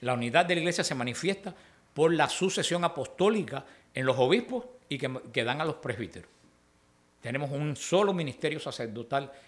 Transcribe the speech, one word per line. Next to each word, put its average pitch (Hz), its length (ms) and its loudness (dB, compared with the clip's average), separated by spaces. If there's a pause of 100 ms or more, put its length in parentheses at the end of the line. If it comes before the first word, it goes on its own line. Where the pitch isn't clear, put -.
La 123 120 0
unidad 120 320 4
de 175 100 2
la 165 60 0
iglesia 170 220 0
se - 120 -2
manifiesta 165 600 -4 (380)
por 165 200 4
la 151 160 4
sucesión 175 540 0
apostólica 165 840 0 (280)
en 131 120 -2
los 127 140 4
obispos 226 460 2 (220)
y 143 120 -6
que, 135 120 -2 (220)
que 120 100 2
dan 131 180 0
a 160 40 0
los 151 100 -2
presbíteros. 104 540 -8 (920)
Tenemos 135 280 -4
un 143 260 -4
solo 196 380 2
ministerio 156 460 -2
sacerdotal 123 720 -6 (160)